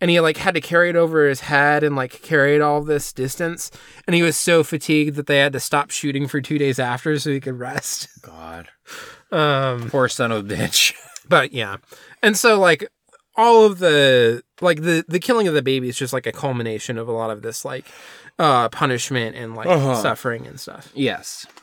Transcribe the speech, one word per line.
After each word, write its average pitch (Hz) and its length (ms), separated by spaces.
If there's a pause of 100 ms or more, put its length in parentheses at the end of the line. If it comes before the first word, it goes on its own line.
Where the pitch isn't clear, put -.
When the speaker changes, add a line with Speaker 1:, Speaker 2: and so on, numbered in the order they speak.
Speaker 1:
and 175 100
he, 170 100
like, 160 160
had 185 180
to 156 60
carry 175 300
it 170 60
over 160 300
his 135 140
head 147 420
and, 143 140
like, 127 260
carry 143 320
it 151 60
all 147 220
this 147 300
distance. 165 580 (360)
And 175 80
he 170 80
was 165 140
so 170 260
fatigued 151 540
that 147 100
they 143 120
had 139 160
to 127 60
stop 143 300
shooting 139 380
for 147 140
two 147 160
days 135 200
after 127 400
so 147 120
he 139 100
could 131 180
rest. - 560
<laughs> - 80
Speaker 2:
God. 82 460 (640)
Speaker 1:
Um, 135 560
Speaker 2:
Poor 127 200
son 117 220
of 104 200
a 98 40
bitch. - 440
<laughs> - 300
Speaker 1:
But, 135 260
yeah. 104 220 (460)
And 214 140
so, 220 240
like, 180 260 (480)
all 226 300
of 196 140
the, 131 640 (180)
like, 170 220
the, 170 260
the 170 120
killing 220 280
of 156 60
the 143 80
baby 127 260
is 117 80
just, 127 160
like, 131 140
a 110 60
culmination 117 640
of 113 100
a 120 40
lot 113 180
of 107 100
this, 113 240
like, 131 220 (520)
uh, 127 300
punishment 123 680
and, 113 180
like, 113 140
Speaker 2:
Uh-huh. 139 340
Speaker 1:
suffering 120 440
and - 140
stuff. - 340
Speaker 2:
Yes. - 520 (160)